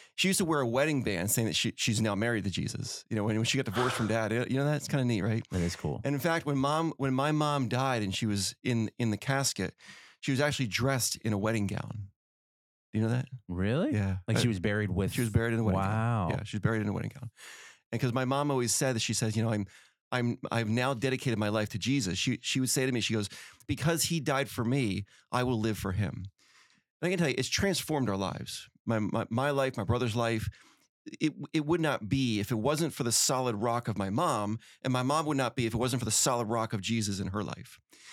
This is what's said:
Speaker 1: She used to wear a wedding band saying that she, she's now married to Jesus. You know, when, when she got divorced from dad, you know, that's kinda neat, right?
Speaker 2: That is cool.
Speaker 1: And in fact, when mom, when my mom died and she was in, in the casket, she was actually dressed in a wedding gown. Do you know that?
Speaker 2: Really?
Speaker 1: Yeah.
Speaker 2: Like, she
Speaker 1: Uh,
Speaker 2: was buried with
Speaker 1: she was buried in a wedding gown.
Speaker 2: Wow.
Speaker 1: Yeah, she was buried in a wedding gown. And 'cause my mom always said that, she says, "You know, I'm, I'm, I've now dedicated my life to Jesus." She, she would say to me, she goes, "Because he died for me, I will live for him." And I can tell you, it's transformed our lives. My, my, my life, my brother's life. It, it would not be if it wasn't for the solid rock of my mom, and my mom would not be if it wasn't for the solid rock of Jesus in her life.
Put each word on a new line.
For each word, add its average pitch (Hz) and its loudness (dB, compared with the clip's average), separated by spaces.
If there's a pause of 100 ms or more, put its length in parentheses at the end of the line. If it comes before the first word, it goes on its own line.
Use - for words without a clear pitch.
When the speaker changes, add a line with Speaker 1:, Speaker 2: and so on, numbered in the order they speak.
(160)
Speaker 1:
She 185 2
used 190 2
to 190 2
wear 156 2
a 123 2
wedding 135 2
band 101 0
saying 113 2
that - -2
she, 113 0
she's 107 0
now 107 2
married 107 0
to 101 0
Jesus. - -6
You 110 -2
know, 104 0
when, 107 2
when 110 2
she 131 2
got 131 0
divorced 123 0
from 113 0
dad, 110 0
you 120 0
know, 139 2
that's 147 0
kinda 135 0
neat, 117 2
right? 110 0
Speaker 2:
That 90 0
is 87 0
cool. 69 -4
Speaker 1:
And 143 0
in 131 -4
fact, 165 0
when 139 0
mom, 151 2
when 135 0
my 143 2
mom 147 2
died 123 0
and 95 -2
she - -2
was 101 0
in, 117 2
in 117 2
the 101 0
casket, 135 -2 (480)
she 143 0
was 131 4
actually 143 2
dressed 120 0
in 110 0
a 101 2
wedding 104 2
gown. 101 -6 (840)
Do 107 2
you 110 4
know 113 2
that? 123 0 (220)
Speaker 2:
Really? 113 0
Speaker 1:
Yeah. 95 0
Speaker 2:
Like, 113 2
she 117 4
Speaker 1:
Uh, 117 2
Speaker 2:
was 92 -2
buried 104 0
with 90 0
Speaker 1:
she - -4
was 113 0
buried 117 2
in 113 2
a 117 2
wedding 95 2
gown. 98 0
Speaker 2:
Wow. 110 0
Speaker 1:
Yeah, - -2
she 104 -8
was 101 -2
buried 110 2
in 104 0
a 101 0
wedding - -4
gown. - -12 (600)
And 120 -2
'cause 127 2
my 127 0
mom 139 2
always 123 2
said 131 2
that, - 0
she 113 -2
says, 110 0
"You 110 2
know, 113 2
I'm, 104 0 (460)
I'm, 120 0 (120)
I've 113 0
now 123 2
dedicated 127 0
my 107 2
life 107 0
to 101 -6
Jesus." 104 0
She, - 0
she - -2
would 127 0
say 131 2
to 131 0
me, 123 0
she 110 -2
goes, 104 0 (360)
"Because 151 0
he 170 0
died 135 0
for 117 -4
me, 110 0 (260)
I 123 2
will 123 2
live 110 0
for 95 -4
him." 92 -2 (760)
And 165 -2
I - 2
can 185 0
tell 165 2
you, - 0
it's 131 0
transformed 156 0
our 95 0
lives. - -6 (180)
My, 113 0
my, 107 -2
my 131 0
life, 135 0
my 101 -2
brother's 120 0
life. 113 0 (720)
It, 151 0 (200)
it 156 0
would 165 2
not 131 0
be 120 2
if 101 -4
it 120 2
wasn't 143 0
for - -4
the 117 0
solid 127 2
rock 117 0
of 107 -2
my 98 -2
mom, 113 0 (240)
and 131 0
my 127 2
mom 147 2
would 147 0
not 123 0
be 123 0
if 113 -2
it 117 -2
wasn't 123 0
for - -4
the 107 0
solid 120 2
rock 113 0
of 101 -2
Jesus 101 -2
in 101 -4
her 101 -4
life. - -10 (340)